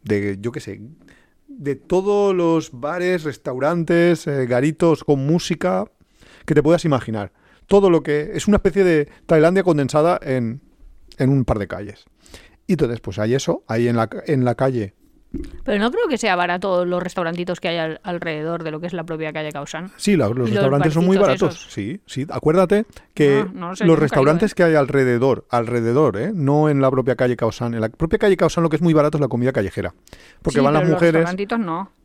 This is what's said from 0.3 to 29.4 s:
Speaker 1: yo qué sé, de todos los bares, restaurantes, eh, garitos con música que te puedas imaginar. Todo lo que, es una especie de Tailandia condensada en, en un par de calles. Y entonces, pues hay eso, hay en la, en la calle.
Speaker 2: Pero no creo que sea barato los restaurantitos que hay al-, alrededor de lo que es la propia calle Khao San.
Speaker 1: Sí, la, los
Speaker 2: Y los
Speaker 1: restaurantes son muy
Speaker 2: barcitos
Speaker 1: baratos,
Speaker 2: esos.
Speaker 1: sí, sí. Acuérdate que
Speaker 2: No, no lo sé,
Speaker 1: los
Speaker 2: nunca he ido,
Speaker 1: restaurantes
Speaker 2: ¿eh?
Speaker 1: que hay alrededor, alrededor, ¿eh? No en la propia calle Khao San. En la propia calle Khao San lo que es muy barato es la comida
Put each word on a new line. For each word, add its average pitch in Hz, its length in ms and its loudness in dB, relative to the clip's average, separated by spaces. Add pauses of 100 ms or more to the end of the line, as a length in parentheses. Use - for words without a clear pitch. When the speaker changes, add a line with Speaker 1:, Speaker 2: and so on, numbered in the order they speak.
Speaker 1:
yo 117 140 -6
qué - 80 -12
sé, 101 180 -16 (680)
de 147 280 -6
todos 196 580 0
los 165 380 0
bares, 170 520 -4
restaurantes, 160 1040 0
eh, 139 180 -2
garitos 147 580 2
con 139 240 0
música 180 580 -2 (600)
que - 80 -2
te 143 100 6
puedas 160 220 4
imaginar. 110 480 -2 (340)
Todo 196 220 4
lo 160 120 4
que, 151 320 -4
es 160 140 -4
una 208 100 4
especie 196 280 2
de 156 240 2 (160)
Tailandia 170 380 4
condensada 156 600 2
en, 127 380 -4 (560)
en 131 120 2
un 135 160 2
par 110 140 -2
de 98 80 -6
calles. 98 380 -12 (600)
Y 196 80 0
entonces, 120 280 -2
pues 95 180 -10
hay 110 160 0
eso, 175 320 -4
hay 117 200 0
en 120 100 0
la, 113 120 0 (180)
en 135 180 0
la 120 100 0
calle. 123 380 -2 (680)
Speaker 2:
Pero 208 160 -2
no 233 120 0
creo 440 160 -2
que 277 100 -2
sea 196 180 0
barato 180 500 -2
los 180 180 -2
restaurantitos 175 560 -6
que - 80 -8
hay 170 100 -4
al-, 160 260 -6
alrededor 165 600 -8
de 156 80 -8
lo 156 80 -10
que 170 80 -10
es 170 60 -8
la 165 100 -6
propia 160 300 -8
calle 151 180 -8
Khao 143 160 -12
San. - 300 -12
Speaker 1:
Sí, 202 200 2
la, 113 120 2
los 120 60 -2
Speaker 2:
Y 131 40 -2
los 120 120 0
Speaker 1:
restaurantes 143 420 2
son 170 120 2
muy 190 120 4
Speaker 2:
barcitos 160 320 2
Speaker 1:
baratos, 165 120 -10
Speaker 2:
esos. - 120 -20
Speaker 1:
sí, 117 340 -8
sí. 131 220 -8
Acuérdate 180 560 2 (280)
que 139 300 4 (100)
Speaker 2:
No, - 60 -14
no - 100 -10
lo - 60 -10
sé, 226 80 -4
Speaker 1:
los - 0 -
Speaker 2:
nunca - 0 -
he - 20 2
ido, 165 120 8
Speaker 1:
restaurantes 151 540 2
Speaker 2:
¿eh? - 40 -14
Speaker 1:
que 180 80 2
hay 165 120 4
alrededor, 131 760 2
alrededor, 117 640 0
¿eh? 156 160 -4
No 151 360 2
en 139 120 2
la 135 80 4
propia 127 260 0
calle 123 200 0
Khao 110 160 -2
San. 117 240 -6
En 113 60 -4
la 110 80 -2
propia 165 280 -2
calle 202 200 2
Khao 165 120 2
San 170 140 -2
lo 165 80 0
que 160 60 0
es - 60 -2
muy 165 100 4
barato 151 240 2
es 147 40 0
la 135 60 0
comida 123 240 -2